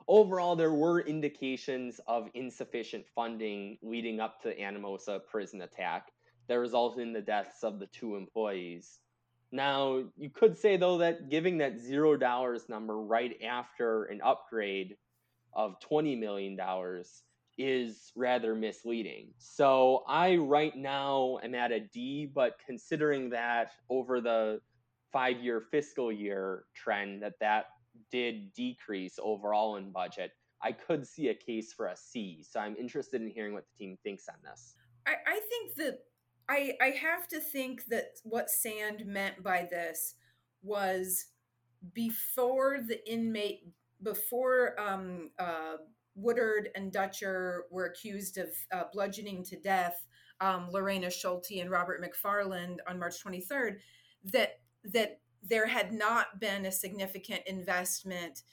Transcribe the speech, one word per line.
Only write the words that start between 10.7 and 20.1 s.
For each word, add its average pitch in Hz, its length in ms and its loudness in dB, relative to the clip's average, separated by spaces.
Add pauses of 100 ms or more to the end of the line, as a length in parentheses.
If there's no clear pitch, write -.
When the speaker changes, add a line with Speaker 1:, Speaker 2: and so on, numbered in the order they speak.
Speaker 1:
though, 180 220 6
that 170 320 4
giving 165 280 4
that 131 200 0
zero 143 380 6
dollars 123 520 0
number 110 320 -4
right 113 420 2
after 117 640 0
an 104 200 -8
upgrade 101 720 0 (560)
of 107 280 -2
twenty 151 340 2
million 101 420 -4
dollars 92 680 -6 (340)
is 127 600 -2
rather 123 400 2
misleading. 107 720 -4 (100)
So 131 680 6
I 175 280 6